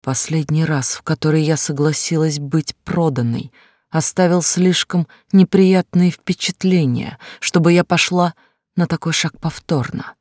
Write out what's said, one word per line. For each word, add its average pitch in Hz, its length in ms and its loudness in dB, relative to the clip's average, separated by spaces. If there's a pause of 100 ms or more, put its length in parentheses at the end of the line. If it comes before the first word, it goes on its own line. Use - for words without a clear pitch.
Последний 151 600 -2
раз, 147 300 -2
в - 80 -12
который 156 400 0
я 151 140 0
согласилась 147 840 -2
быть 143 420 -4
проданной, 127 680 -2 (380)
оставил 175 520 0
слишком 180 640 0 (240)
неприятные 185 800 4
впечатления, 170 1080 -2 (180)
чтобы 170 340 2
я 175 120 4
пошла 175 500 0 (400)
на 175 140 0
такой 165 240 -4
шаг - 260 -4
повторно - 840 -6